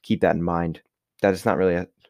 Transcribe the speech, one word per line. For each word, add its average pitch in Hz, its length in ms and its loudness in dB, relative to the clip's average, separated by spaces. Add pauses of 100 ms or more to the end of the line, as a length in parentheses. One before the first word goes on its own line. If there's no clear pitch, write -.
keep - 200 -4
that 82 140 2
in 82 80 -4
mind, 85 380 -2 (400)
that 101 120 4
it's 92 120 -6
not 98 120 2
really 92 180 2
a 90 120 -4 (220)